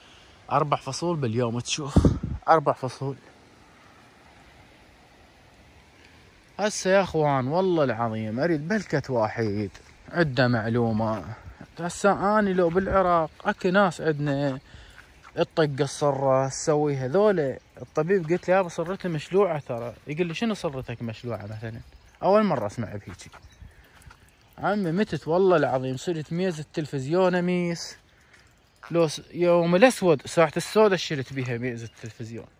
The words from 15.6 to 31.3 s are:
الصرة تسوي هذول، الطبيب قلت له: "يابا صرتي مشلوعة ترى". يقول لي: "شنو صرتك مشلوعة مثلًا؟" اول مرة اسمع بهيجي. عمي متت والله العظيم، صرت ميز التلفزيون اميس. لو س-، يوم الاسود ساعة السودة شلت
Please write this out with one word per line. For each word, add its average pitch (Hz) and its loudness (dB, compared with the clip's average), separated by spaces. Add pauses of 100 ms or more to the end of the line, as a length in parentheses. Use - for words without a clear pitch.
الصرة 135 0
تسوي 147 0
هذول، 147 2 (240)
الطبيب 160 -2
قلت 175 -2
له: 180 4
"يابا 190 2
صرتي 175 -6
مشلوعة 170 0
ترى". 120 -8 (140)
يقول 151 -2
لي: 165 -8
"شنو 226 -2
صرتك 131 -8
مشلوعة 113 -8
مثلًا؟" 110 -12 (440)
اول 196 6
مرة 139 0
اسمع 110 -8
بهيجي. - -14 (1300)
عمي 185 -2
متت 175 -2
والله 180 4
العظيم، 131 0
صرت 160 -6
ميز 175 -2
التلفزيون 160 0
اميس. 175 -2 (920)
لو 165 4
س-، 147 -6 (120)
يوم 170 4
الاسود 190 4
ساعة 160 2
السودة 208 4
شلت 139 -4